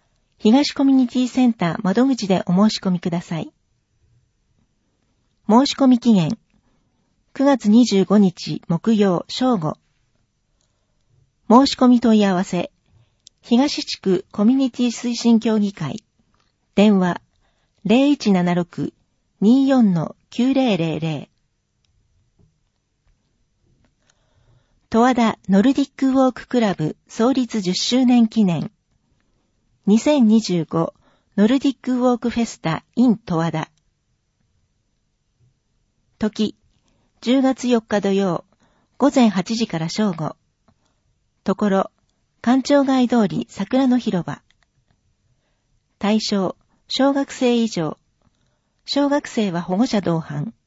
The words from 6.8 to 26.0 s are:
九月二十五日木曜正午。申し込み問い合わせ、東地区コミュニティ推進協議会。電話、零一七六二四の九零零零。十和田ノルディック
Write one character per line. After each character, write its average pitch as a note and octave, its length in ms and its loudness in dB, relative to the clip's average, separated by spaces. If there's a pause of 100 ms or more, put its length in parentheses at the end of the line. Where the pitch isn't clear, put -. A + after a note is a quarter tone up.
九 C4+ 100 -4
月 C4+ 260 2
二 A#3 140 6
十 F#3+ 220 2
五 G3+ 120 2
日 F3+ 520 0
木 G3 260 0
曜 G3 320 0
正 B3+ 300 -2
午。 D#3 200 -6 (1700)
申 B3+ 180 6
し - 80 -6
込 B3 140 2
み B3 100 4
問 A3 180 2
い G#3 80 2
合 F#3+ 100 0
わ F#3 100 -2
せ、 - 260 -6 (720)
東 C#4 420 0
地 - 160 -12
区 F#3 320 -2
コ G#3 140 -2
ミ B3 80 4
ュ C4+ 40 0
ニ C4+ 140 -2
テ B3 120 -6
ィ B3 80 0
推 A#3+ 220 -6
進 A#3 280 2
協 A3 180 -2
議 G3+ 140 -2
会。 - 320 -12 (680)
電 G3+ 260 4
話、 F3+ 220 -2 (640)
零 B3+ 260 2
一 A#3+ 220 0
七 F3 240 0
六 - 380 -6 (480)
二 C4 260 4
四 A#3+ 260 2
の D#3+ 220 -4 (140)
九 B3+ 240 -2
零 C4 240 0
零 D#3 240 -4
零。 D#3 280 -8 (3500)
十 A3+ 100 0
和 B3+ 140 4
田 A3+ 240 0 (120)
ノ G3 120 4
ル C4 120 4
デ C#4+ 80 -2
ィ C4+ 40 0
ッ - 120 -20
ク C4+ 140 0